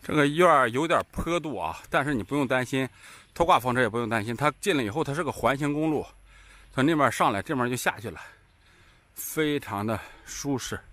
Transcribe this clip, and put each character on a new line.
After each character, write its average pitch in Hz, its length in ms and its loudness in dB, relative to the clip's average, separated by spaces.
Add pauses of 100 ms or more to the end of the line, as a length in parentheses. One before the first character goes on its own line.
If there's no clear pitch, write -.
这 - 120 -6
个 151 120 4
院 160 240 4
儿 135 200 6
有 135 180 -2
点 143 240 2
坡 170 280 -2
度 147 180 -8
啊， 82 200 -6 (120)
但 156 140 0
是 147 100 -2
你 110 100 -2
不 - 120 -6
用 143 120 0
担 127 180 0
心， 131 220 -2 (460)
拖 170 120 2
挂 165 140 6
房 123 160 -2
车 127 60 2
也 117 80 4
不 113 100 -2
用 120 80 -2
担 110 160 0
心， 117 120 -4
它 139 140 2 (120)
进 190 160 0
来 131 60 0
以 104 60 -2
后 151 140 -2
它 139 100 -4
是 139 100 -4
个 135 80 -4
环 123 260 0
形 147 160 -2
公 156 160 -2
路， 139 160 -2 (680)
从 135 140 2
那 165 100 4
边 135 160 4
上 151 220 2
来， 98 80 -2
这 156 140 -4
边 123 140 0
就 127 60 -2
下 - 240 -2
去 104 100 -10
了， 85 120 -14 (920)
非 151 460 -2
常 104 260 -4
的 110 140 -2 (260)
舒 139 320 -4
适。 107 220 -8 (140)